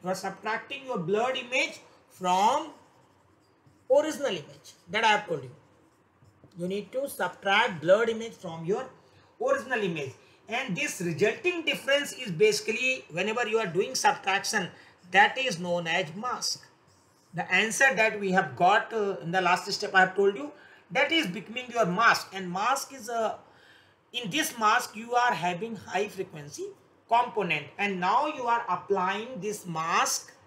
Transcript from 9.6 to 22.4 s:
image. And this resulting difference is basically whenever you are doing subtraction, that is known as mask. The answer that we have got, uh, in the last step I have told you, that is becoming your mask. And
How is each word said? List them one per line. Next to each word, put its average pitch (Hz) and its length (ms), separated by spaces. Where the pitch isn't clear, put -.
image. 156 300
And 226 280
this 196 240
resulting 220 640
difference 285 480
is 247 180
basically 220 800
whenever 220 380
you 220 100
are 220 80
doing 208 300
subtraction, 196 720
that 208 260
is 254 220
known 175 300
as 165 260
mask. - 500
The 170 180
answer 220 440
that 220 240
we 190 100
have 180 240
got, 202 380
uh, 202 280
in 165 120
the 190 80
last 180 320
step 196 200
I 190 80
have 185 140
told 202 220
you, 294 160
that 277 180
is 330 160
becoming 208 420
your 233 160
mask. 190 480
And 190 160